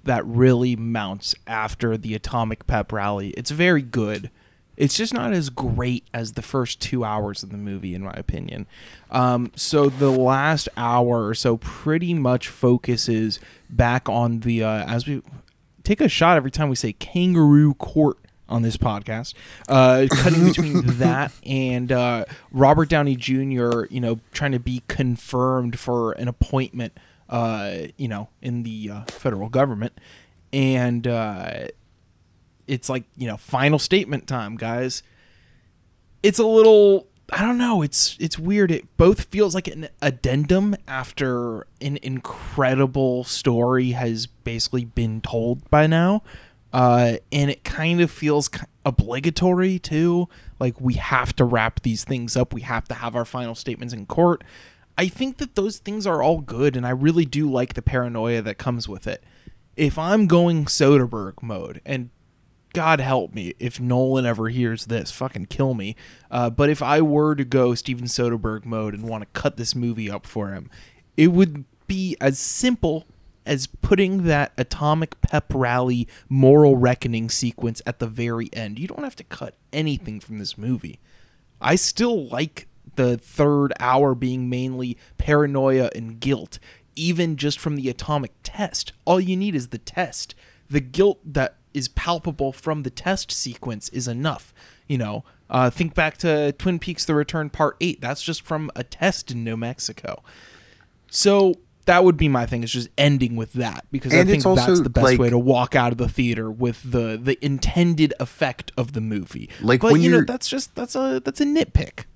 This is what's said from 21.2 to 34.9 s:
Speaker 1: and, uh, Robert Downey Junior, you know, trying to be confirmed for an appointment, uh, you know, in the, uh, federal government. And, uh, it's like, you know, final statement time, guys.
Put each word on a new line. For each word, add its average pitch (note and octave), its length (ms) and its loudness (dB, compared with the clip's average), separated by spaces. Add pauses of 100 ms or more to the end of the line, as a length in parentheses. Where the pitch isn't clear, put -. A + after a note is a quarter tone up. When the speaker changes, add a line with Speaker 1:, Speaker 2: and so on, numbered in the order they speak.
Speaker 1:
and, B2+ 440 -2
uh, B2 360 0 (260)
Robert C#3+ 380 4
Downey C#3+ 260 2
Junior, B2 720 -2
you B2+ 100 -6
know, A#2 200 -2 (120)
trying C#3+ 200 -2
to B2 60 0
be B2 280 -4
confirmed B2+ 920 -2
for A#2 340 -2
an B2 160 -6
appointment, B2 640 -2 (380)
uh, A2 440 -4 (220)
you C#3 100 -6
know, G#2+ 220 -8 (140)
in A#2+ 200 -6
the, A2 280 -8
uh, G#2 160 -12
federal G#2+ 420 -6
government. B2 500 -2 (540)
And, B2 540 0
uh, G#2 640 -6 (1000)
it's C3 240 -4
like, B2+ 140 -4 (120)
you B2 100 -8
know, G#2+ 120 -8
final C#3+ 400 2
statement D3 480 0
time, A2+ 300 -6
guys. A#2+ 460 -6 (1200)